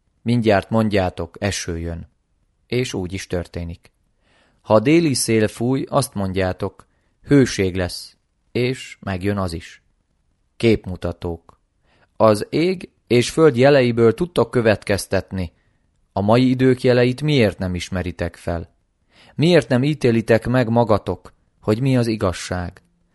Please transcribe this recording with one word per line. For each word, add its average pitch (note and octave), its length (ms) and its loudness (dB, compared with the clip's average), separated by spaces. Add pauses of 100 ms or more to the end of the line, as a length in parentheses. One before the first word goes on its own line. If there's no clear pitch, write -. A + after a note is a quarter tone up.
(220)
mindjárt A2 480 2
mondjátok, G2 680 -2
eső F#2 380 -4
jön." E2 320 -10 (580)
És B2 260 -4
úgy F#2 200 -6
is F#2+ 140 -10
történik. E2+ 640 -10 (680)
Ha - 140 2
a A2 40 6
déli D3+ 340 2
szél A2+ 340 0
fúj, B2+ 420 -4
azt - 240 -2
mondjátok, F#2+ 760 -6 (340)
"Hőség G#2 540 2
lesz", - 420 -6 (340)
és - 480 -4
megjön G2 380 -4
az F#2 160 -4
is. - 300 -14 (720)
Képmutatók. F2 1040 -2 (560)
Az G#2+ 320 4
ég - 400 -4 (180)
és A#2+ 220 2
föld D#3 260 4
jeleiből A#2+ 580 4
tudtok C#3+ 380 -2
következtetni. G2 1000 -2 (640)
A A#2 80 -4
mai A#2+ 280 4
idők B2+ 320 2
jeleit B2 400 2
miért C#3 360 2
nem F#2 180 -4
ismeritek F2 600 -6
fel? E2 400 -8 (600)
Miért D#3+ 340 2
nem B2 140 2
ítélitek A#2 640 0
meg A#2+ 220 0
magatok, G#2+ 640 -2 (280)
hogy A2 200 0
mi C3 160 2
az A#2+ 100 0
igazság? F#2 760 -4 (340)